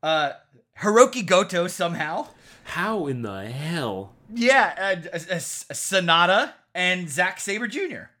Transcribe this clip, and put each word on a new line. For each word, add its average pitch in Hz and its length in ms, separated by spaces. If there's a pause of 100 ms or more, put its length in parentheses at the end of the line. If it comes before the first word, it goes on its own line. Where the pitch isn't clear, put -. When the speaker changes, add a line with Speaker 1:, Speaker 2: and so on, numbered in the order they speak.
Speaker 1:
uh, 156 300 (460)
Hiroki 226 460
Goto 180 400
somehow. 170 640 (340)
Speaker 2:
How 185 460
in 127 140
the 98 240
hell? 123 680 (180)
Speaker 1:
Yeah, 208 680 (120)
uh, 175 40
uh, 175 180
uh, 170 60
Sonata 175 1120 (220)
and 180 340
Zack 180 300
Sabre 214 260
Junior. 262 540